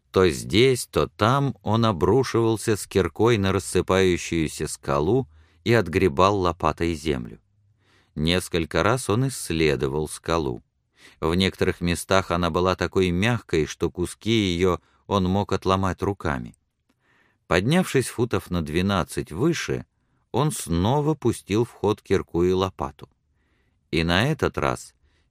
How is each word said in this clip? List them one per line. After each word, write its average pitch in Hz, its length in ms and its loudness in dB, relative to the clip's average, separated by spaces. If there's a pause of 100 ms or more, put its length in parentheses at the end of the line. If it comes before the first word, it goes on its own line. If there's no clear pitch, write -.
(100)
То 92 180 4
здесь, 85 580 2
то 73 220 -2
там 135 540 0
он 113 240 0
обрушивался 113 880 0
с - 100 -12
киркой 104 520 2
на 95 120 0
рассыпающуюся 90 1160 0
скалу 80 580 -2 (380)
и 113 80 2
отгребал 92 640 2
лопатой 85 560 -2
землю. 67 460 -6 (760)
Несколько 82 680 -2
раз 120 260 0
он 127 180 0
исследовал 76 760 -2
скалу. 76 560 -4 (580)
В 80 140 0
некоторых 92 460 0
местах 87 500 0
она 87 200 0
была 90 260 0
такой 92 340 0
мягкой, 90 560 0
что - 240 -6
куски - 400 -6
её 92 480 2 (280)
он 95 180 0
мог 95 280 0
отломать 95 500 0
руками. 71 520 -4 (920)
Поднявшись 127 640 2
футов 113 420 -4
на 87 120 -2
двенадцать 82 680 -2
выше, 95 540 -2 (440)
он 143 220 0
снова 123 640 0
пустил 113 500 -2
в - 60 -6
ход 101 300 -2
кирку 87 440 -2
и 90 80 2
лопату. 92 560 -4 (840)
И 82 80 2
на 87 240 2
этот 143 320 -2
раз, 67 340 -4 (380)